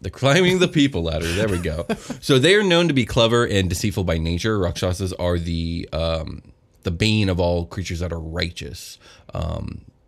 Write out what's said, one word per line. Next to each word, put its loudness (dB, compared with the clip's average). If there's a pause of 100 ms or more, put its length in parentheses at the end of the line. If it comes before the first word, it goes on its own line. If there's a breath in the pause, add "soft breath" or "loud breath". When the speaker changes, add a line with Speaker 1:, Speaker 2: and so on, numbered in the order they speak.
Speaker 1:
They're -8
climbing 2
the 4
people 2
ladder. -2
There 0
we 0
go. -4
Speaker 2:
<laughs> -2 (260 loud breath)
Speaker 1:
So 4
they 6
are 4
known 4
to 0
be 2
clever 4
and 2
deceitful -2
by 0
nature. 0
Rakshasas -2
are 0
the, -4
um, -4 (420)
the -2
bane 2
of 0
all 0
creatures -8
that -4
are -6
righteous, -8 (360 loud breath)
um, -6 (260)